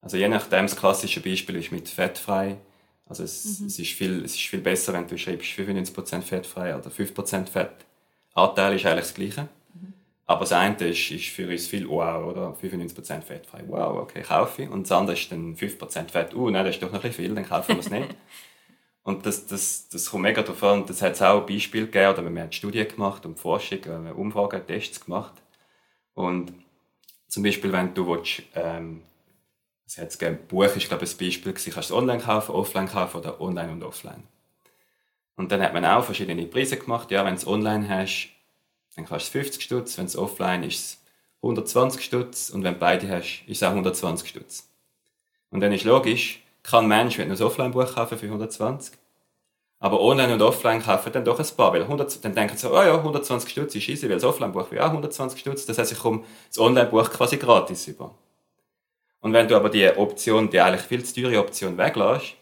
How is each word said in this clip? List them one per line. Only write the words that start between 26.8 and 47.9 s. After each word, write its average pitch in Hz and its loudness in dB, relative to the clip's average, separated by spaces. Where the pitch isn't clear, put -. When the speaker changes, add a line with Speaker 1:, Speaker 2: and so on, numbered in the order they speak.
Speaker 1:
zum 101 -4
Beispiel, 98 0
wenn 90 0
du 92 0
willst, - -4
ähm, 82 -6
es - -14
hat's - -12
gegeben, 82 -2
ein - -20
Buch 98 4
ist, - -4
glaub 87 -2
ich, 90 -6
ein - -12
Beispiel 92 -4
gewesen, 87 -8
kannst - -8
du 85 -2
es 113 6
online 123 2
kaufen, 107 -2
offline 95 -2
kaufen 90 -2
oder 82 -10
online 85 -4
und 82 -10
offline. - -14
Und 95 -4
dann 98 2
hat 90 2
man 87 0
auch 101 6
verschiedene 90 -4
Preise 135 -2
gemacht. 117 -4
Ja, 98 2
wenn 92 0
du 95 -8
es - -6
online 107 0
hast, 95 -4
dann 82 -14
kannst - -6
du - -4
es 139 -2
fünfzig - -8
Stutz, 123 -4
wenn 92 -4
es - -8
offline 92 -2
ist, - -6
ist - -6
es - -12
hundertzwanzig 120 0
Stutz - -4
und 98 -4
wenn 90 0
du - -8
beide 90 2
hast, 87 -6
ist 98 -8
es - 0
auch 92 4
hundertzwanzig 90 -2
Stutz. - -16
Und 101 -2
dann 101 4
ist 98 0
logisch, 120 4
kein 113 6
Mensch 117 4
will 90 -2
nur 95 -2
das 113 2
Offline-Buch 127 0